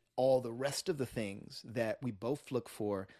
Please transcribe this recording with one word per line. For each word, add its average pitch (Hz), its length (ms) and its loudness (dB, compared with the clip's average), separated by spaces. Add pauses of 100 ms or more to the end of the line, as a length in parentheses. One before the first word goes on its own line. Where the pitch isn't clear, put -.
(160)
all 131 240 8
the 117 120 -4
rest 135 360 -2
of 175 80 0
the 139 100 0
things - 600 -6
that 113 360 0
we 127 80 0
both 117 420 -4
look 120 180 0
for 101 360 -2 (140)